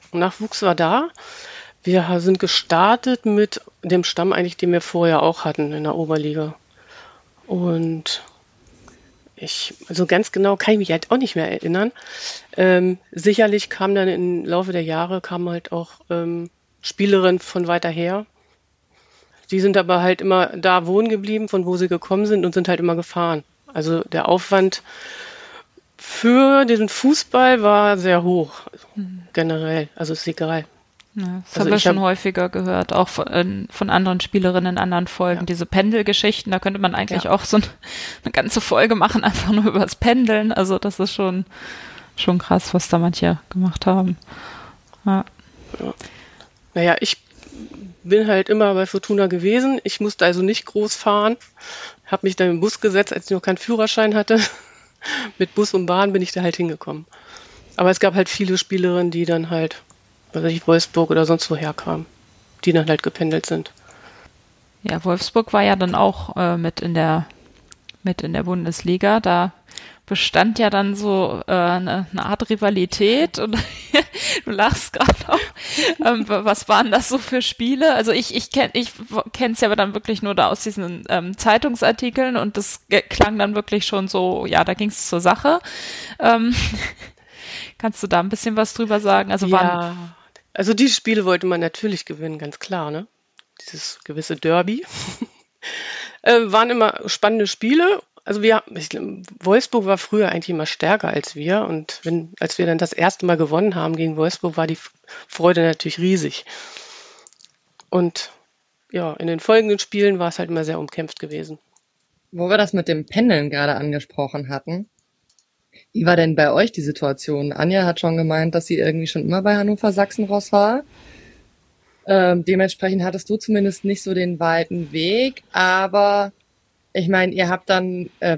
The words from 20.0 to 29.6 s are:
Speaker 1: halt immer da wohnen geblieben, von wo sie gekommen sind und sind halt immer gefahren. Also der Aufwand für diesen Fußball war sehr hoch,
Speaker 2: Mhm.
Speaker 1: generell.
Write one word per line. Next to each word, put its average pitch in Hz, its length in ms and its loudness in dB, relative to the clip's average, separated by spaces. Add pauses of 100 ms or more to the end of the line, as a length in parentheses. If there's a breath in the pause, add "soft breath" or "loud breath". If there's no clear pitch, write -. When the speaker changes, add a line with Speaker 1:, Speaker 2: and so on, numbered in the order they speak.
Speaker 1:
halt 180 180 2
immer 185 260 4 (100)
da 180 280 2
wohnen 202 240 2
geblieben, 214 400 -2
von 185 160 0
wo 180 120 -2
sie 180 100 0
gekommen 190 400 0
sind 208 180 2
und 175 100 0
sind 180 120 0
halt 175 140 2
immer 170 160 2
gefahren. 170 480 -2 (280)
Also 165 300 -2
der - 260 -2
Aufwand 185 540 2 (1120 loud breath)
für 269 680 4
diesen 220 240 2
Fußball 254 760 4
war 208 360 4
sehr 175 260 2
hoch, 175 380 0 (340)
Speaker 2:
Mhm. 185 260 -10 (100)
Speaker 1:
generell. 160 600 -2